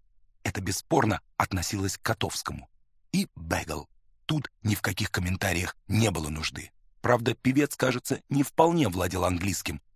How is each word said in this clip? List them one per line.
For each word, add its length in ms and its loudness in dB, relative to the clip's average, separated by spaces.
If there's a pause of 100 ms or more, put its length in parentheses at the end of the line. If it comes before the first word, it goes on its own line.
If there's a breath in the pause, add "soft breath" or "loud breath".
(440)
Это 180 -6
бесспорно 600 0 (160)
относилось 600 0
к 40 -20
Котовскому. 680 -4 (420)
И 240 0
«bagel». 520 -4 (380)
Тут 260 -2 (120)
ни 100 2
в 80 -2
каких 300 -2
комментариях 640 -2 (120)
не 220 4
было 200 -2
нужды. 420 -8 (300)
Правда, 340 2
певец, 400 2
кажется, 540 -2
не 120 2
вполне 480 4
владел 360 0
английским. 560 -2 (140)